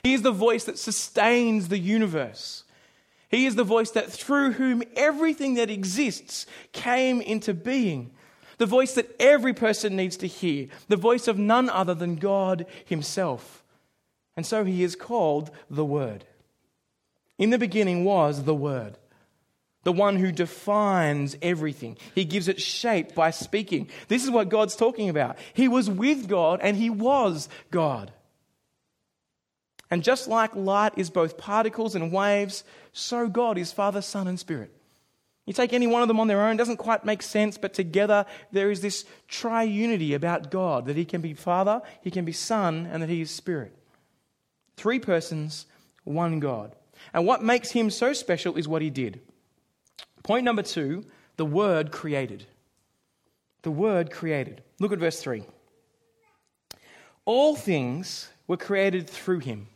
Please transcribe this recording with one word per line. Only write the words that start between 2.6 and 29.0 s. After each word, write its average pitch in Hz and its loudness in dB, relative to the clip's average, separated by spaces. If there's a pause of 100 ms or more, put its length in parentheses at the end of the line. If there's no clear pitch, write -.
He 254 4
is 233 0
the 240 4
voice 220 2
that 214 0
through 277 2
whom 254 0 (140)
everything 285 2
that 233 2
exists 202 -4 (280)
came 247 2
into 214 -2
being. 170 -2 (480)
The 233 4
voice 254 4
that - 0
every 262 8
person 214 0
needs 185 -2
to 185 -8
hear. 143 -4 (200)
The 208 4
voice 233 2
of 202 0
none 233 4
other 180 0
than 170 -4
God 190 0 (180)
himself. 151 -6 (760)
And 165 -6
so 220 0
he 185 0
is 180 0
called 156 0 (200)
the 147 -2
Word. 135 -4 (1120)
"In 214 4
the 247 4
beginning 185 2
was 147 2
the 156 2
Word, 135 -4 (880)
the 180 2
one 196 4
who 185 4
defines 165 0
everything. 151 -4 (160)
He 190 2
gives 165 -2
it 190 -2
shape 214 -2
by 165 4
speaking." 180 -4 (180)
This 240 0
is 269 -2
what 220 2
God's 214 2
talking 226 2
about. 147 -2 (160)
He 262 4
was 240 2
with 233 0
God 180 2
and 202 2
he 226 0
was 220 0 (240)
God. 131 -2 (1800)